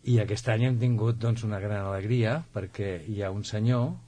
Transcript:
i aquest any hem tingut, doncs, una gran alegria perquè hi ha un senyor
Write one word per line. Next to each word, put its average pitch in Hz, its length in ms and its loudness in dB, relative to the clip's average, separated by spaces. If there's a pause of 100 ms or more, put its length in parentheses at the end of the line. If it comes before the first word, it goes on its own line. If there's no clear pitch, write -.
i 120 160 4
aquest 104 320 -2
any 113 160 4
hem 123 100 2
tingut, 117 400 2
doncs, 113 300 0
una 104 160 -2
gran 104 240 -2
alegria 110 500 0 (140)
perquè 95 460 -4 (100)
hi 101 140 -4
ha 95 100 -4
un 104 120 -6
senyor 120 500 0 (120)